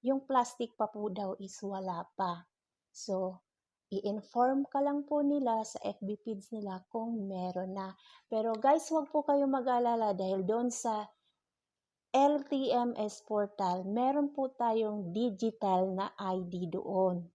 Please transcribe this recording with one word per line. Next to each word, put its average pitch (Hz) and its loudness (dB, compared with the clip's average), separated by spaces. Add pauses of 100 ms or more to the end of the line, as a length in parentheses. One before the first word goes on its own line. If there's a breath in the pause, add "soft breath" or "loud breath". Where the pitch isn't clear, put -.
Yung 269 0
plastic 247 0
pa 214 2
po 208 -4
daw 190 -4
is 190 -16
wala 190 -6
pa. 175 -4 (480)
So, 185 -4 (480)
i-inform 240 0
ka 277 0
lang 285 0
po 294 0
nila 277 2
sa - -12
F 202 -6
B 208 -4
page 208 -10
nila 196 -8
kung 226 -4
meron 185 -4
na. 190 -8 (380 loud breath)
Pero 220 0
guys, 277 4
huwag 311 0
po 302 2
kayo 285 4
mag-alala 240 2
dahil 190 0
doon 233 2
sa 214 -4 (1120)
L 285 6
T 269 0
M 240 2
S 208 -4
portal, 202 0
meron 262 2
po 269 -2
tayong 220 0
digital 196 2
na 190 -4
I 185 -2
D 175 -4
doon. 180 0